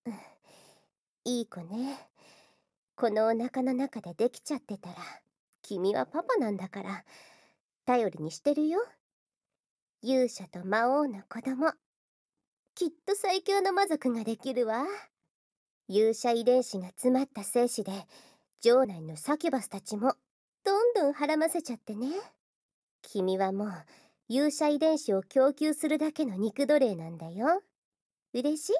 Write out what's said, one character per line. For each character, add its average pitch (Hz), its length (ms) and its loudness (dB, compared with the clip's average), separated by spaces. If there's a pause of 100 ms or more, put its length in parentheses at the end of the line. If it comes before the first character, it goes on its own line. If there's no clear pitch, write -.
う 233 60 -8
ん。 196 80 -12 (1040)
い 240 160 -2
い 233 60 -6
子 - 140 -14
ね。 233 460 -8 (880)
こ 240 140 2
の 214 160 2
お 226 40 4
腹 233 340 -2
の 262 100 0
中 254 280 -4
で 170 120 -12
で 226 160 2
き - 120 -16
ち - 120 -6
ゃ 277 40 -4
っ - 20 -6
て - 180 -12
た - 120 -16
ら、 - 60 -14 (680)
君 190 320 0
は 254 100 2
パ 311 160 -6
パ 494 160 0
な 233 140 0
ん 202 60 -4
だ 185 120 -8
か 202 140 -10
ら、 190 200 -10 (840)
頼 240 240 2
り 160 100 -14
に 156 100 -6
し - 100 -14
て 294 140 2
る 302 140 2
よ。 370 180 0 (1160)
勇 254 240 2
者 190 200 -10
と 180 180 -14
魔 220 220 2
王 285 200 2
の 196 200 -8
子 233 140 -10
供。 262 320 -2 (1000)
き 359 120 -2
っ 311 40 -4 (160)
と 392 80 0
最 381 260 -2
強 392 200 2
の 381 120 2
魔 392 140 4
族 285 260 0
が 226 100 -4
で 220 140 -4
き 269 160 -6
る 233 140 0
わ。 226 180 -2 (1000)
勇 214 260 4
者 240 180 0
遺 233 120 0
伝 247 180 6
子 240 160 -6
が 180 120 -8
詰 254 220 0
ま 262 140 2
っ - 20 -20
た - 160 -10
精 240 240 2
子 226 160 -4
で、 196 220 -8 (560)
城 247 240 6
内 180 160 -8
の 160 160 -10
サ 302 220 -2
キ 339 80 -2
ュ 320 40 0
バ 254 120 -2
ス - 40 -8
た 196 140 -10
ち - 160 -6
も 240 180 2 (480)
ど 392 200 4
ん 480 100 4
ど 339 160 4
ん 294 40 0
孕 294 240 0
ま 320 120 2
せ 330 140 -2
ち 240 100 -6
ゃ - 20 -6
っ - 40 -14
て - 160 -10
ね。 240 140 -4 (920)
君 190 380 -2
は 190 120 0
も 196 140 -4
う 208 60 -8 (580)
勇 285 220 2
者 302 160 0
遺 294 100 4
伝 311 220 4
子 208 160 0
を 190 80 0
供 269 300 4
給 302 200 0
す 302 160 -2
る 302 80 2
だ 302 140 0
け 311 140 -2
の 208 100 -6
肉 220 320 -2
奴 294 100 6
隷 233 180 2
な 165 140 -10
ん 170 80 -12
だ 165 140 -12
よ。 277 320 0 (680)
嬉 285 240 0
し - 140 -4
い？ 440 80 4